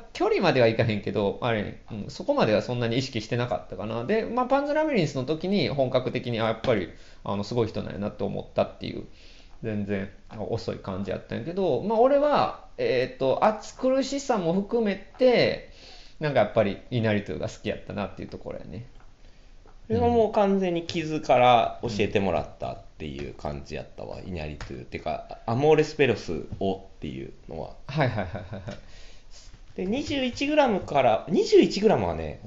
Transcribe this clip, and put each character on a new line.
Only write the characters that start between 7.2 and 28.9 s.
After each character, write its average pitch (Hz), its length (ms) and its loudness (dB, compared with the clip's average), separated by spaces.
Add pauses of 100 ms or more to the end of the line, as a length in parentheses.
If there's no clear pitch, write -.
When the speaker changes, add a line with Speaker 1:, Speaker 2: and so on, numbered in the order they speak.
Speaker 1:
あ 101 100 -2
の、 101 80 -2
す 110 100 -8
ご 117 120 2
い - 20 0
人 101 160 -6
な 71 60 -8
ん 73 40 -8
や 85 60 -8
な 101 100 -4
っ - 60 -8
て 104 80 -6
思 98 180 -4
っ - 120 -16
た - 80 2
っ - 160 -4
て - 100 -8
い - 80 -8
う、 - 80 -10 (580)
全 104 240 -4
然 98 240 -4 (400)
遅 110 220 -4
い 101 60 -8
感 98 260 -6
じ 92 80 -6
や - 60 -4
っ - 100 -12
た - 80 -6
ん 107 40 -4
や - 40 -8
け 165 100 -6
ど、 175 280 0
ま 214 160 0
あ、 - 20 6
俺 269 180 6
は、 277 460 2 (140)
え 123 360 0
ー - 60 -18
と、 131 240 2
暑 - 320 0
苦 262 280 2
し 277 180 -4
さ 233 160 0
も 170 160 0
含 202 280 0
め 202 140 0
て、 202 760 2 (520)
な 151 80 0
ん 139 40 -2
か 123 60 6
や 101 60 6
っ - 80 -4
ぱ 110 100 6
り 98 140 0 (140)
イ 120 100 2
ナ 110 120 4
リ 101 120 0
ト - 80 -6
ゥ 78 60 -4
が - 100 -4
好 - 120 -14
き 104 80 -6
や - 60 -2
っ - 100 -12
た - 80 -10
な 98 120 -4
っ 95 100 -10
て - 80 -10
い - 20 -8
う - 40 -12
と 95 80 -12
こ - 160 -10
ろ - 60 -12
や - 60 -14
ね。 117 200 -12 (1040)
Speaker 2:
そ 220 40 0
れ 233 80 2
は 240 80 4
も 226 180 6
う 214 40 -4
完 196 280 4
全 180 160 0
に 170 80 -2
傷 156 360 -4
か 131 200 6
ら 123 420 6
教 117 160 -4
え 104 100 2
て 101 120 0
も 95 120 2
ら 76 120 0
っ - 40 -10 (120)
た 64 140 -6
っ - 40 -12 (220)
て 78 80 -8
い 69 200 -8
う 58 60 -10
感 73 320 -8
じ 76 80 -12
や 65 80 -8
っ - 60 -16 (100)
た 52 60 -12
わ、 52 140 -12
う - 60 -14
ん。 - 40 -12
イ 92 40 -10
ニ 85 80 -6
ャ 76 80 -8
リ 76 80 -10
ト - 100 -10
ゥ 64 180 -12
っ - 20 -16
て - 140 -10
か、 - 480 -6
ア 117 80 0
モ 151 180 6
ー - 40 10
レ 151 60 6
ス - 120 -4
ペ 143 100 4
ロ 113 100 4
ス - 300 -6 (140)
を 95 160 0
っ - 60 -10 (180)
て 80 80 -8
い 65 180 -10
う - 80 -14 (160)
の 80 100 -10
は。 - 120 -10 (160)
Speaker 1:
は 139 180 -2
い 120 40 0
は 101 120 -4
い 90 40 -4
は 90 140 -10
い 92 120 -12
は 104 60 -10
い 98 100 -12
は 107 60 -10
い。 - 40 -12 (1000)